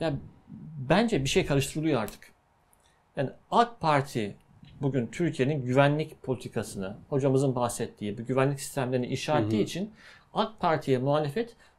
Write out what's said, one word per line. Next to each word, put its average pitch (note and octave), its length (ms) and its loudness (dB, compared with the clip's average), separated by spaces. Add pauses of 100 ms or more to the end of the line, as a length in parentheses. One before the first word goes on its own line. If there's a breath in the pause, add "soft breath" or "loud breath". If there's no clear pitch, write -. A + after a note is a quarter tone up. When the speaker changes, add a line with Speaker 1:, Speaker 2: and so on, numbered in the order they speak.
Speaker 1:
Ya D#3+ 120 0 (680)
bence D#3+ 460 2
bir C#3 40 0
şey F#3 180 2
karıştırılıyor C#3+ 560 0
artık. - 300 -10 (840 soft breath)
Yani C3+ 140 -2 (200)
ak A#3 300 2
Parti C#3 560 0 (460)
bugün C3+ 240 0
Türkiye'nin D3+ 580 0
güvenlik C#3+ 580 2
politikasını, G#2+ 760 -6 (120)
hocamızın C3+ 460 2
bahsettiği A2+ 640 -4
bu A#2 60 -8
güvenlik C3+ 360 0
sistemlerini B2+ 460 -2
inşa C#3+ 280 -2
Speaker 2:
Hı D3+ 80 2
hı. G#2 40 0
Speaker 1:
ettiği G3+ 160 2
için F#3+ 300 -6 (420 loud breath)
ak G#3+ 260 -2
Parti'ye D3 380 2
muhalefet D3 580 -2 (220 soft breath)